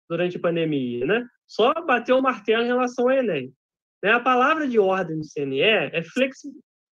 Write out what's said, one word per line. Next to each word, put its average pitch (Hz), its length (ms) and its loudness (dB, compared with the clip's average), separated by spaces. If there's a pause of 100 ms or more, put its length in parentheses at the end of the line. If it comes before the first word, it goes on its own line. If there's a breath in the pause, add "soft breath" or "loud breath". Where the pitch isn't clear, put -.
durante 175 280 -4
a - 40 -10
pandemia, 147 640 -2
né? 233 200 0 (200)
Só 240 260 2
bateu 262 460 0
o 262 40 0
martelo 233 400 0
em 240 40 0
relação 247 400 0
ao 254 40 4
enem. 185 420 -2 (500)
Né, 202 100 2
a 240 80 4
palavra 262 480 2
de 233 100 0
ordem 190 380 2
do 156 80 -6
C 147 160 -10
N 139 160 -4
E 147 60 0
é 175 400 0
flexi-, 269 500 -4 (420)